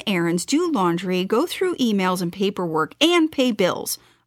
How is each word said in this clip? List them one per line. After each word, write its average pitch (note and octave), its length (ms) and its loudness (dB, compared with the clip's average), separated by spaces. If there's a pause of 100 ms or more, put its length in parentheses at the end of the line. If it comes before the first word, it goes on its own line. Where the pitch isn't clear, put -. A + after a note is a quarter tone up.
errands, F3 380 0
do E4+ 260 0
laundry, F#3 540 0
go A3 200 0
through F4+ 300 -2
emails G3 460 0
and F3 120 -4
paperwork, F#3+ 640 -2
and D#4+ 320 4
pay B3+ 200 2
bills - 480 -2 (280)